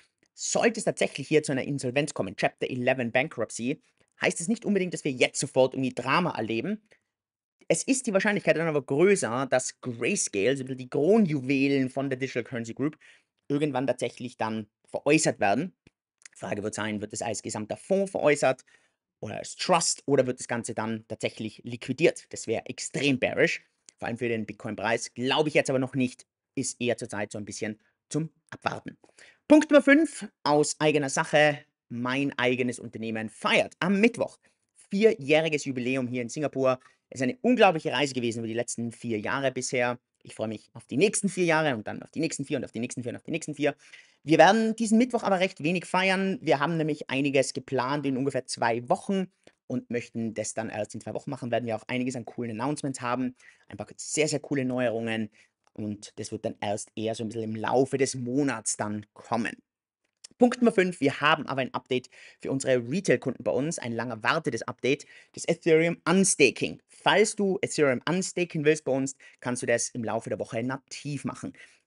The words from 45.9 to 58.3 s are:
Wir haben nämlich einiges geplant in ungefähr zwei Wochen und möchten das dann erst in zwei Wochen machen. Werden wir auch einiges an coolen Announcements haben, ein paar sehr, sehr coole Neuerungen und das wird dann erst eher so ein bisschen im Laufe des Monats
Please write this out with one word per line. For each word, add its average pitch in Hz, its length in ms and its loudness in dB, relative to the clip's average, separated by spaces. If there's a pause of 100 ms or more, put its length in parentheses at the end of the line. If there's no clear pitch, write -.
Wir 143 180 2
haben 160 180 0
nämlich 151 340 -2
einiges 135 420 2
geplant 135 540 -2
in 135 100 -2
ungefähr 131 300 -2
zwei 120 420 -2
Wochen 190 400 -2 (380)
und 123 240 -6
möchten 117 440 -6
das 107 200 -6
dann 110 160 -6
erst 107 240 -6
in 110 80 -10
zwei 110 120 -10
Wochen 117 160 -8
machen. 127 220 -8
Werden 117 140 0
wir 110 100 -2
auch - 100 -8
einiges 127 300 -2
an 113 80 -10
coolen 113 340 -8
Announcements 139 420 -4
haben, 127 360 -2 (320)
ein 101 80 -18
paar 104 100 -10 (100)
sehr, - 300 0
sehr 147 140 -2
coole 139 240 -2
Neuerungen 113 640 -2 (440)
und 104 420 -10
das 110 160 -10
wird 110 140 -6
dann - 140 -6
erst 107 360 -4
eher 110 180 -2
so 120 80 -8
ein 110 60 -4
bisschen 110 160 -6
im 110 120 -6
Laufe 127 420 0
des 131 160 2
Monats 123 640 -2